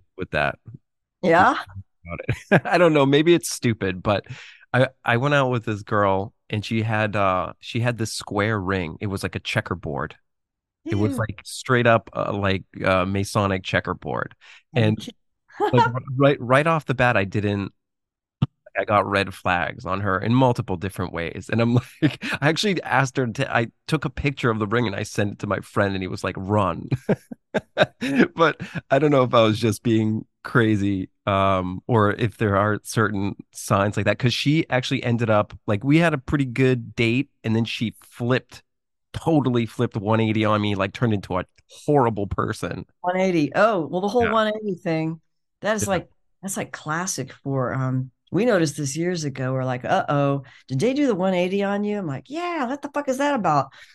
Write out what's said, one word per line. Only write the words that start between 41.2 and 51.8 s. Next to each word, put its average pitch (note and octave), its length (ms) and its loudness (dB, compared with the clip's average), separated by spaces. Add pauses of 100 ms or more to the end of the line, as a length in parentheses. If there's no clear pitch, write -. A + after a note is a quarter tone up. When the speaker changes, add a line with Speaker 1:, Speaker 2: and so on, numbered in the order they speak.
Speaker 1:
a F2 60 -4 (420)
horrible A#2 400 2
person. - 580 -4 (160)
Speaker 2:
One F3+ 160 -2
eighty. F3+ 380 2
Oh, G3 320 2
well, F3+ 160 -4
the G3+ 60 -4
whole A#3+ 160 0
Speaker 1:
Yeah. - 80 0
Speaker 2:
one A3 220 0
eighty G#3+ 200 -6
thing, D#3+ 460 -4 (420)
that G#3+ 140 0
is G#3 80 -2
Speaker 1:
Yeah. G3 60 -4
Speaker 2:
like, F3+ 180 -2 (340)
that's G3 160 -8
like - 140 -8
classic D#3 600 -6
for, C3+ 420 -4
um, C3 360 -2 (200)
we F#3 140 0
noticed F3+ 320 2
this C#3 200 -6
years E3+ 280 -4
ago. C3+ 280 -4
We're C3 120 -2
like, B2 200 -4
"Uh-oh, C#3 580 0 (260)
did C3+ 120 -4
they A#3+ 140 2
do C#4+ 120 2
the A#3+ 80 2
one F#3 200 0
eighty F3+ 280 0
on G3+ 220 -2